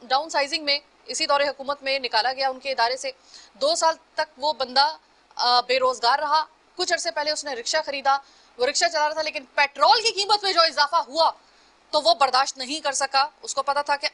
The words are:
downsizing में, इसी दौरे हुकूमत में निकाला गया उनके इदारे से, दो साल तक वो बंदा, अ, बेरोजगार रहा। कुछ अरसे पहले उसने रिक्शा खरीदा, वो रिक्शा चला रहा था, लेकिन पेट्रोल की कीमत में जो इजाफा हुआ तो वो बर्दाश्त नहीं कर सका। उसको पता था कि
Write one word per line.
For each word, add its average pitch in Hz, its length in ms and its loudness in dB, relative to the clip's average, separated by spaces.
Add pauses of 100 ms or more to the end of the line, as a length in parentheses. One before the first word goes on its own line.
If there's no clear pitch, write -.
downsizing 302 560 -2
में, 285 160 0 (280)
इसी - 160 -6
दौरे 285 220 2
हुकूमत 277 360 -6
में 269 160 -2
निकाला 240 340 0
गया 269 160 -2
उनके 262 200 -6
इदारे 247 280 0
से, 262 160 -10 (480)
दो 302 140 2
साल 320 220 2 (200)
तक 311 100 -2 (120)
वो 294 140 0
बंदा, 262 320 0 (520)
अ, 247 240 4
बेरोजगार 254 580 0
रहा। 302 220 0 (360)
कुछ 349 140 -4
अरसे 330 200 -2
पहले 302 200 -4
उसने 294 240 -8
रिक्शा 233 260 -2
खरीदा, 277 340 0 (440)
वो 240 60 2
रिक्शा 294 220 2
चला 311 180 0
रहा 302 120 -2
था, 311 40 -2
लेकिन 302 220 -6 (140)
पेट्रोल 302 440 4
की 440 100 0
कीमत 403 320 0
में 381 100 0
जो 330 120 4
इजाफा 294 340 0
हुआ 294 360 0 (580)
तो 302 80 2
वो 320 120 4
बर्दाश्त 262 440 2
नहीं 269 240 -8
कर 285 100 -2
सका। 269 320 0 (200)
उसको 269 180 -4
पता 277 200 -2
था 285 140 -2
कि 285 180 -4